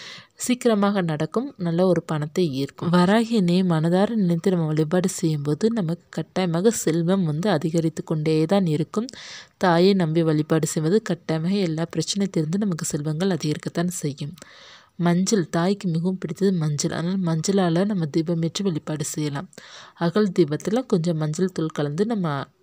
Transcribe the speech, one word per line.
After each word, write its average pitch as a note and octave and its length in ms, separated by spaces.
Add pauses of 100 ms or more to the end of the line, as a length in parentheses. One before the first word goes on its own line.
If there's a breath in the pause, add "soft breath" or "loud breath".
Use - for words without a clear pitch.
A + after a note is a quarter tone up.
(380 loud breath)
சீக்கிரமாக G#3 640
நடக்கும், E3 460 (100)
நல்ல E3+ 280
ஒரு E3 160
பணத்தை D#3 500
ஈர்க்கும். C#3 400
வராகி G#3+ 440
அன்னையை F3+ 300
மனதார F3+ 500
நினைத்து F3+ 380
நம்ம E3 140
வழிபாடு D#3 440
செய்யும்போது D3 600
நமக்கு F3 380
கட்டாயமாக F3+ 680
செல்வம் E3+ 500
வந்து D#3+ 240
அதிகரித்து D#3+ 540
கொண்டே D#3 320 (100)
தான் G3 220
இருக்கும். D#3 420 (480 loud breath)
தாயை F3+ 360
நம்பி E3+ 280
வழிபாடு D#3 460
செய்வது E3 340
கட்டாயமாக E3 580
எல்லா E3 260
பிரச்சனை G3 420
தீர்ந்து E3 300
நமக்கு F3+ 280
செல்வங்கள் D#3 500
அதிகரிக்கத்தான் E3+ 580
செய்யும். C#3+ 400 (640 loud breath)
மஞ்சள், F3 500
தாய்க்கு F#3 400
மிகவும் E3+ 300
பிடித்தது F#3+ 340
மஞ்சள். D#3 380
அதனால F3+ 340
மஞ்சளால E3+ 600
நம்ம G3 220
தீபமேற்றி E3 560
வழிபாடு D3+ 420
செய்யலாம். D3+ 440 (460 loud breath)
அகல் F3+ 400
தீபத்துல F#3 520
கொஞ்சம் E3+ 300
மஞ்சள் D#3 380
தூள் D#3+ 220
கலந்து D3+ 300
நம்ம G#3 200 (360)